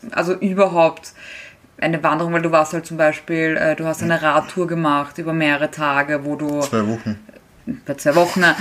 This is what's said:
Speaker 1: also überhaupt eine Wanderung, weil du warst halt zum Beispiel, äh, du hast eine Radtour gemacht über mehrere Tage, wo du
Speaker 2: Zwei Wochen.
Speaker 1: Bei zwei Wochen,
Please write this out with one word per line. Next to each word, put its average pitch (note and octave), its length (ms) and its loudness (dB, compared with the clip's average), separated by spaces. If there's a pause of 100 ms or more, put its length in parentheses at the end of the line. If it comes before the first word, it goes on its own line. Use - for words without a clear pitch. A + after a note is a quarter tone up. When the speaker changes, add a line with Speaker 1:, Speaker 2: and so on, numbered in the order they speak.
(120)
Speaker 1:
also F3 220 0
überhaupt F#3 800 2 (680)
eine D#3+ 240 0
Wanderung, E3+ 300 0
weil E3 100 2
du E3 80 -2
warst D#3 220 4
halt E3 140 -6
zum E3 100 -10
Beispiel, D#3+ 640 0
äh, D#3 180 2
du D#3+ 80 -8
hast D#3+ 180 -4
eine E3 200 0
Radtour D#3 440 0
gemacht D3+ 520 0
über D#3+ 160 -4
mehrere D3 360 0
Tage, C#3+ 540 -2
wo D3 120 -4
du D3 240 -4
Speaker 2:
Zwei A#2 260 0
Wochen. A2+ 320 -4 (680)
Speaker 1:
Bei C#3 80 -6
zwei D3 200 0
Wochen, F3 280 4 (180)